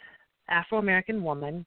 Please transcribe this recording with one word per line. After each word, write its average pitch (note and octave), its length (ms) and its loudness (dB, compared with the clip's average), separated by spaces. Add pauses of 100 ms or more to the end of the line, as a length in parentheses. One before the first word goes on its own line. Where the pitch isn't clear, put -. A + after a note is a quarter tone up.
(480)
Afro-American F#3+ 760 0
woman, D3+ 440 -4